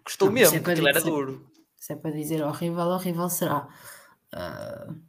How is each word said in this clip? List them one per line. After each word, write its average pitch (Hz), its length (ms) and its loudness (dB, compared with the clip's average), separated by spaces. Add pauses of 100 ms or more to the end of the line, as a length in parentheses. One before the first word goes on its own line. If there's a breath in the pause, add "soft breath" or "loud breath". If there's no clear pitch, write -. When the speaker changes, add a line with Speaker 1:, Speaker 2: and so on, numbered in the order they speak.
Speaker 1:
custou - 240 2
Speaker 2:
Não, - 60 2
mas 254 80 4
Speaker 1:
mesmo, 165 140 8
Speaker 2:
é - 20 2
Speaker 1:
que - 60 0
Speaker 2:
para 175 80 2
Speaker 1:
aquilo 160 160 4
era 143 120 6
Speaker 2:
dizer, 165 120 0
Speaker 1:
duro. 135 400 -4 (240)
Speaker 2:
se - 180 -14
é - 20 -8
para 160 160 -6
dizer 151 320 -2
horrível, 170 420 -2
horrível 180 440 0
será. 147 380 -2 (680 loud breath)
Ah, - 540 -10 (220)